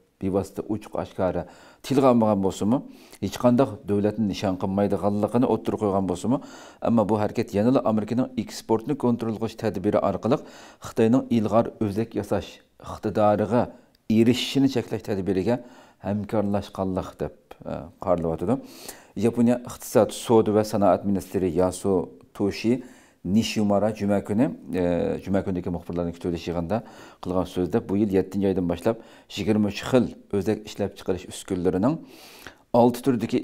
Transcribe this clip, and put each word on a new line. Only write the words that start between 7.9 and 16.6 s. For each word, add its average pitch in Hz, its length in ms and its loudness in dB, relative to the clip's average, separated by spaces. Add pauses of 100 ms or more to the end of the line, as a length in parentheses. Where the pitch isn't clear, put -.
eksportni 110 600 -2
kontrol 113 420 -2
qilish 110 240 -6
tadbiri 101 360 0 (100)
orqali 110 280 0 (500)
Xitoyning 120 360 4 (140)
ilg'or 107 340 2 (140)
o'zak 104 300 -4
yasash 101 340 -4 (340)
iqtidoriga 107 800 2 (480)
erishishini 120 680 4
cheklash 113 340 -4
tadbiriga 95 500 0 (400)
hamkorlashganlik 101 1120 -2 (100)